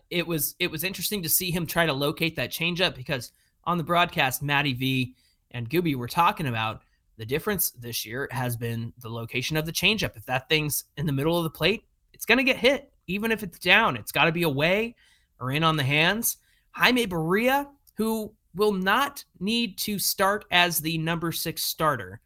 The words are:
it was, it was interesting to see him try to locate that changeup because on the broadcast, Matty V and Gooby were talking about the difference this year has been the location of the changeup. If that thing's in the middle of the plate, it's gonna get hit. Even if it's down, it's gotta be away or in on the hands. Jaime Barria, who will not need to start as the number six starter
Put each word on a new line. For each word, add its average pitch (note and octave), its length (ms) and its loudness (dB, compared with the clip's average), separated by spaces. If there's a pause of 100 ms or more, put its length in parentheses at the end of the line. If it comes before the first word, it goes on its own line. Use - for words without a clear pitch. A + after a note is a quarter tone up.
(100)
it E3+ 160 -2
was, D#3+ 320 -2
it F3+ 120 0
was D#3 140 -6
interesting F#3+ 380 -4
to D#3+ 60 -4
see - 220 0
him E3 160 0
try E3+ 200 2
to D#3 60 2
locate D#3 440 -2
that B2 140 -4
changeup E3+ 440 -2
because B2+ 380 -6 (320)
on F3 140 0
the D#3 60 -4
broadcast, E3 580 2
Matty C#3+ 320 0
V C3 400 0 (380)
and A#2 180 -8
Gooby E3 240 2
were A#2+ 140 -6
talking E3+ 400 2
about A2 340 -2 (340)
the A2 80 -12
difference D#3 460 -2
this A#2 340 -8
year A#2+ 280 -6
has B2 240 -2
been A#2 420 -6
the A2+ 100 -14
location A#2 480 -4
of D#3 80 0
the E3 80 -6
changeup. F#3 440 0
If G2+ 100 -14
that C3 220 -4
thing's D3+ 360 0 (120)
in C#3+ 100 -4
the D3 60 0
middle D#3 260 2
of E3+ 60 0
the D#3 60 -2
plate, G3 340 0 (280)
it's - 140 -12
gonna B3 160 4
get B3 140 2
hit. B3 360 2 (140)
Even G3+ 260 -2
if A3 100 -2
it's G3 160 -12
down, F#3+ 380 4
it's G#2 160 -10
gotta D#3 200 4
be F3 100 -2
away E3+ 540 2 (440)
or B2+ 120 -4
in D3+ 100 0
on D#3+ 140 4
the D3+ 80 0
hands. C#3+ 540 2 (340)
Jaime A#3 340 4
Barria, G3 600 2 (260)
who A3 400 -2 (200)
will G#3 180 2
not G3+ 520 0 (160)
need A3+ 380 0
to G#3 200 -4
start G3+ 520 0
as F3 300 4
the E3 180 -2
number E3 340 -2
six - 320 -6
starter A2+ 600 -2